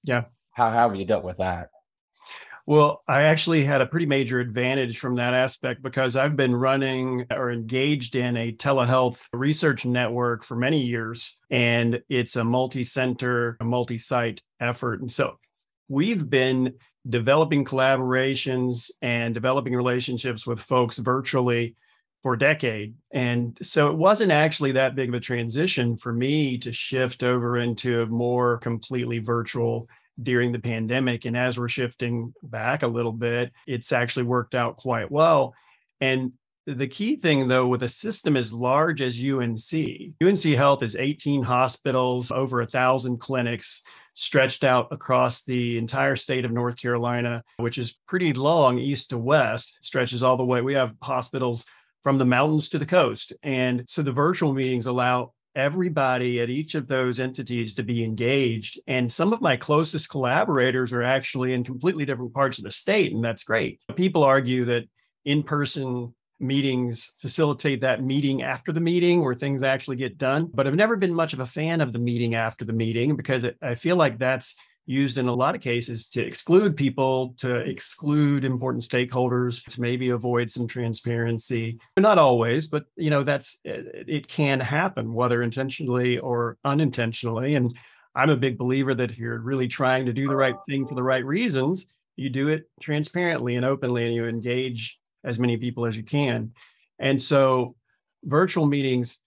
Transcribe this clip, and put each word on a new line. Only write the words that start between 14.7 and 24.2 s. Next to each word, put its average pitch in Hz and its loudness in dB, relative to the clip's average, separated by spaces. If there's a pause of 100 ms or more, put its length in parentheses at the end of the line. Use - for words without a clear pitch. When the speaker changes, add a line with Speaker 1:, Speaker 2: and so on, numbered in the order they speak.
Speaker 1:
And 120 -8
so - -2 (500)
we've 156 0
been 131 2 (300)
developing 135 4
collaborations 131 0 (100)
and 117 -2
developing 123 0
relationships 123 -2
with 117 -4
folks 123 2
virtually 123 0 (480)
for 127 0
a 113 -2
decade. 120 0 (160)
And 120 -2
so 147 2
it 151 -2
wasn't 196 4